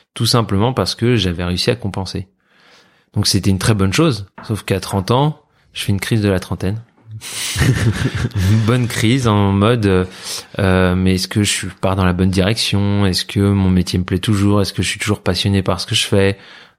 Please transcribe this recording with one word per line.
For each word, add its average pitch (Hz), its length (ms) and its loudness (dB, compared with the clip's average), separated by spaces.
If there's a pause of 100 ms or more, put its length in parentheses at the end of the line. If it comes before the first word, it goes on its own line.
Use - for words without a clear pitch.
(140)
Tout 120 120 -4
simplement 107 480 0
parce 95 220 -2
que 120 200 0
j'avais 90 300 -2
réussi 90 260 -2
à 117 60 0
compenser. 95 500 -8 (840)
Donc, 104 120 0
c'était 98 240 0
une 95 100 2
très 120 140 2
bonne 95 200 0
chose. 120 320 0 (180)
Sauf 104 200 -6
qu'à 98 180 -2
trente 98 300 -2
ans, 143 300 0 (320)
je - 120 -10
fais 101 80 0
une 98 80 -2
crise 113 200 -2
de 101 80 2
la 92 120 0
trentaine. 95 400 -6 (400)
<laughs> - 400 -6 (880)
Une 110 140 4
bonne 123 220 2
crise 117 400 0
en 101 240 4
mode, 104 340 2
euh, 92 200 4 (540)
euh, 92 360 4
mais 92 200 2
est-ce 92 120 -4
que 107 160 0
je - 240 -2
pars 95 280 -4
dans 95 100 2
la 90 80 2
bonne 92 180 2
direction ? 101 720 0
Est-ce 92 200 0
que - 140 -4
mon 101 300 4
métier 92 300 2
me 92 40 0
plaît 90 160 -2
toujours ? 101 420 2
Est-ce 92 120 -4
que - 80 -4
je 90 80 -2
suis - 100 -8
toujours 104 220 -4
passionné 95 400 0
par 90 180 -2
ce - 80 -8
que - 80 -6
je - 100 -2
fais ? 98 320 2 (420)